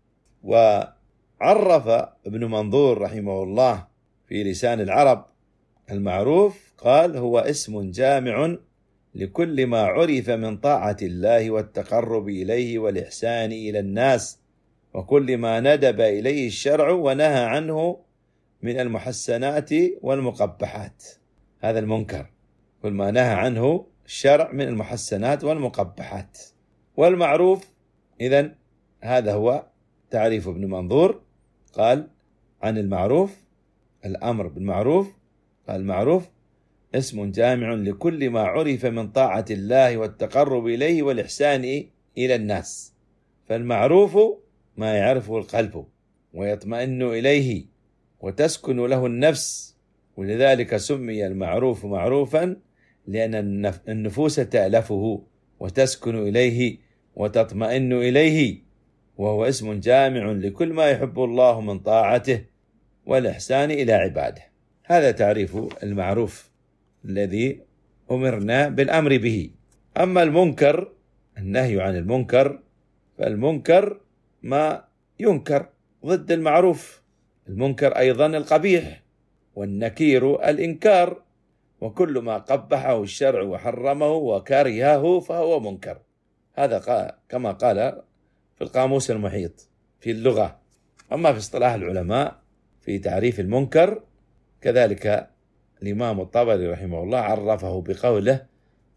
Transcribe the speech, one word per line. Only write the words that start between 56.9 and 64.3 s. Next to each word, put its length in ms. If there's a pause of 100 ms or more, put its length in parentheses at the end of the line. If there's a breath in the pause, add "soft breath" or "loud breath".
وتطمئن 760
إليه، 640 (580)
وهو 280
اسم 360
جامع 520
لكل 400
ما 180
يحب 280
الله 420
من 180
طاعته 640 (600)
والإحسان 640
إلى 220
عباده. 500 (420)